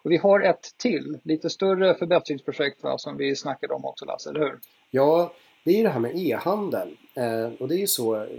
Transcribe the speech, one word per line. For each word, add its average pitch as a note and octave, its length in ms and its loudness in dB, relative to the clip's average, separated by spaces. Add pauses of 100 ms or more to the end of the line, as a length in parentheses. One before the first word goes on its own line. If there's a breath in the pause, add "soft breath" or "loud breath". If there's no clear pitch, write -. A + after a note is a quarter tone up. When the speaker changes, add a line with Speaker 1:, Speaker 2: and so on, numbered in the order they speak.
Speaker 1:
Och - 80 0
vi E3+ 60 6
har G3 240 6
ett - 360 0
till, D3+ 460 -2
lite D#3+ 280 -2
större F#3+ 440 2
förbättringsprojekt, D3+ 880 -2
va, C3+ 160 -4
som C#3+ 180 -10
vi C#3 200 -2
snackade C#3 380 -6
om C3+ 100 -8
också, - 200 -10
Lasse, - 260 -10
eller D3+ 100 -4
hur? - 180 -2 (320 loud breath)
Speaker 2:
Ja, D#3+ 420 4 (320 soft breath)
det D#3+ 60 2
är F#3+ 60 6
ju A3 60 4
det G#3+ 60 4
här C3+ 120 0
med A#2+ 160 -2
e-handel. D#3 800 -2 (180)
Eh, A#2 440 -4
och B2+ 100 -6
det D#3 60 -2
är F#3 40 0
ju G3+ 80 -2
så A2 400 -2 (120)